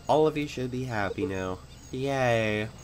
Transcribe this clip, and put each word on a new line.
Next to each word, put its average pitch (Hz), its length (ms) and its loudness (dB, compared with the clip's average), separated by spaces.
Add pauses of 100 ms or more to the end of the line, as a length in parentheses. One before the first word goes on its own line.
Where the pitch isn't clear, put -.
All 151 180 6
of 151 100 2
you 147 100 -2
should 127 240 -4
be 127 140 -4
happy 104 420 0
now. 92 340 -2 (300)
Yay. 120 800 2 (160)